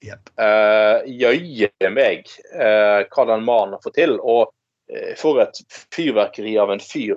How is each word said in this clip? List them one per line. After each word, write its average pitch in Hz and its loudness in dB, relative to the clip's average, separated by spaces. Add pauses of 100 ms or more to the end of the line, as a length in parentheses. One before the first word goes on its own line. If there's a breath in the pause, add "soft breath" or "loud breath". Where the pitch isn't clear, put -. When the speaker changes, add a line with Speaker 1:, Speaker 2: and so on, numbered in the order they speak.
Speaker 1:
Jep. - -20
Speaker 2:
Eh, 107 4
jøye 123 -2 (200)
meg, 117 0 (280)
eh, 107 2
hva 127 0
den 110 -2
mannen 104 0
har - -20
fått - -12
til, 127 0
og, 117 0 (400)
eh, 101 -10
for 147 0
et - -2 (340)
fyrverkeri 110 -2
av 101 2
en 101 -4
fyr. 104 -8